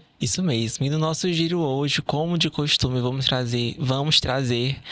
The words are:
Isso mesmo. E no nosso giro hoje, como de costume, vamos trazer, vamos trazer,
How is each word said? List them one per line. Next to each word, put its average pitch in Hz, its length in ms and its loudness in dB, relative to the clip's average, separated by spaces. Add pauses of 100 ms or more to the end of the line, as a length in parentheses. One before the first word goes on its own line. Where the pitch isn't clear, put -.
(200)
Isso 156 220 0
mesmo. 117 420 0
E 139 60 0
no 151 80 0
nosso 160 340 0
giro 165 280 0
hoje, 139 420 0
como 165 340 0
de 160 140 2
costume, 135 500 0
vamos 127 240 -2
trazer, 120 540 0
vamos 139 420 2
trazer, 131 560 0 (160)